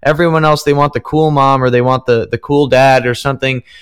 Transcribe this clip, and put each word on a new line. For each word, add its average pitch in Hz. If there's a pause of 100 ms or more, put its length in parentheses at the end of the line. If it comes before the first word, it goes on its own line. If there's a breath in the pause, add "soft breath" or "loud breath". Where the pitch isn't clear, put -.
everyone 160
else, 151
they 143
want 143
the 117
cool 156
mom 135
or 127
they 123
want 127
the, 117
the 117
cool 143
dad 131
or 123
something 131 (200 loud breath)